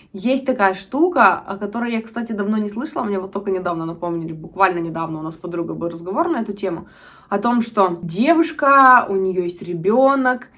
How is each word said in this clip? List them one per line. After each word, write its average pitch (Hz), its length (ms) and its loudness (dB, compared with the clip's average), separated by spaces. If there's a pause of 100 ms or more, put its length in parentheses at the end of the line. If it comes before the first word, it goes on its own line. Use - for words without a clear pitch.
(120)
есть 254 340 0
такая 196 280 2
штука, 254 640 2
о - 180 -8
которой 226 340 -6
я, 226 120 -2
кстати, 226 300 -8
давно 208 260 -2
не 208 100 -2
слышала, 233 340 -6
мне 202 160 -2
вот 190 140 -8
только 202 180 -6
недавно 175 360 -2
напомнили, 170 460 -6
буквально 175 460 0
недавно 165 400 -6
у 156 40 -8
нас 160 120 -8
с - 40 -20
подругой 170 360 -6
был 170 140 -6
разговор 185 400 -4
на 262 140 -2
эту 208 100 -6
тему, 185 340 -6 (420)
о 202 100 -2
том, 240 220 0
что 185 420 0
девушка, 269 1040 4
у 196 80 0
неё 185 260 0
есть 175 200 -6
ребёнок, 247 960 2